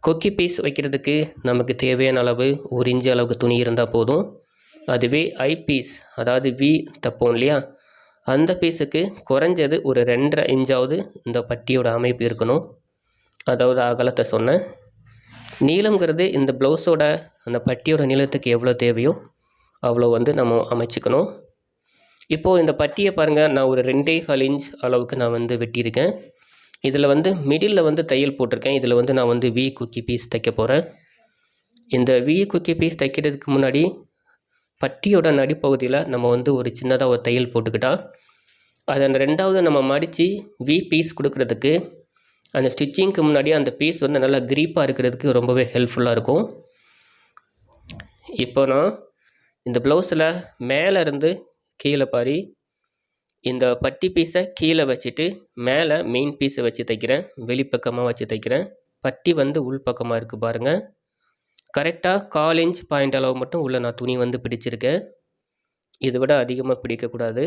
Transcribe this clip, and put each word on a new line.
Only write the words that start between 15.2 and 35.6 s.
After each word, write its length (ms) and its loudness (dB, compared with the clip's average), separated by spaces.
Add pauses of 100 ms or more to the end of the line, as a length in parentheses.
நீளம்ங்கிறது 560 2 (140)
இந்த 220 2
பிளவுஸோட 440 2 (440)
அந்த 100 -2 (100)
பட்டியோட 420 0
நீளத்துக்கு 460 0
எவ்வளோ 160 2 (100)
தேவையோ 300 2 (760)
அவ்வளோ 280 2
வந்து 240 2
நம்ம 140 2 (200)
அமைச்சுக்கணும். 540 0 (1080)
இப்போ 140 -2 (120)
இந்த 180 2
பட்டியை 380 0
பாருங்க, 240 4 (140)
நான் 160 2
ஒரு 180 2
ரெண்டே 260 2 (120)
கால் 200 0
இன்ச் 200 -4 (180)
அளவுக்கு 360 0
நான் 160 0
வந்து 240 -2
வெட்டியிருக்கேன். 500 -2 (800)
இதுல 240 2
வந்து 180 2 (200)
மிடில்ல 360 2
வந்து 240 0
தையல் 280 0
போட்டிருக்கேன். 400 -2
இதுல 200 2
வந்து 200 2
நான் 140 2
வந்து 240 0
வி 80 2 (140)
கொக்கி 280 -8
பீஸ் 260 -6
தைக்க 260 -2
போறேன். 240 2 (1120)
இந்த 160 4 (160)
வி 80 2 (160)
கொக்கி 280 0
பீஸ் 220 -2
தைக்கிறதுக்கு 540 -2
முன்னாடி 260 2 (1000)
பட்டியோட 440 2 (140)
நடுப்பகுதியில 580 0 (140)